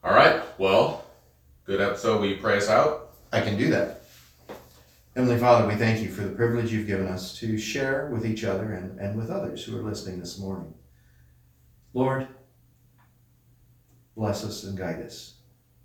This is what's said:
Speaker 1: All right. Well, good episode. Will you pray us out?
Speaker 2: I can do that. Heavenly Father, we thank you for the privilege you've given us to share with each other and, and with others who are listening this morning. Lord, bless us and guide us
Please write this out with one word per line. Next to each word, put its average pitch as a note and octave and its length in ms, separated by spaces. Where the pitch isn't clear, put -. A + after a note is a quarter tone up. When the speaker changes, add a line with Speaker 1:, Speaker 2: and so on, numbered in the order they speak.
Speaker 1:
All - 100
right. - 280
Well, F#2 480
good G2 160
episode. G#2 400
Will G2 80
you F#2 120
pray G2+ 160
us G#2 120
out? - 420
Speaker 2:
I A2 100
can G2+ 160
do D3 140
that. - 300
Heavenly B2 240
Father, A#2+ 280
we G#2+ 80
thank A2 260
you - 80
for G#2 140
the F#2+ 80
privilege A2+ 420
you've G#2 140
given F#2+ 200
us - 320
to A2 180
share C3+ 540
with A2 140
each A2 180
other G2+ 300
and, F#2 260
and G2+ 180
with A2+ 120
others - 340
who G#2+ 140
are G#2 60
listening F#2+ 360
this F#2 200
morning. F2+ 340
Lord, C3 340
bless G#2+ 280
us - 200
and F#2+ 140
guide F#2 240
us - 340